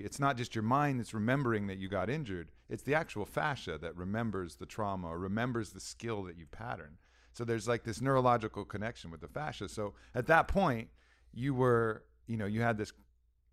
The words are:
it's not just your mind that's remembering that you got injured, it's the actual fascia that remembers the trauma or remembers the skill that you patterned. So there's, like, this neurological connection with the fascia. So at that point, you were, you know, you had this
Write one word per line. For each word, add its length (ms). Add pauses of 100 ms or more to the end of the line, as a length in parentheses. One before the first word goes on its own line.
it's 160
not 160
just 180
your 80
mind 340
that's 160
remembering 540
that 100
you 120
got 200
injured, 440 (160)
it's 140
the 120
actual 300
fascia 540
that 180
remembers 580
the 100
trauma 440
or 100
remembers 540
the 80
skill 420
that 140
you 80
patterned. 540 (360)
So 80
there's, 240
like, 160
this 160
neurological 640
connection 460
with 100
the 80
fascia. 400
So 280 (180)
at 140
that 200
point, 420 (440)
you 220
were, 480 (240)
you 100
know, 80
you 160
had 160
this 160 (600)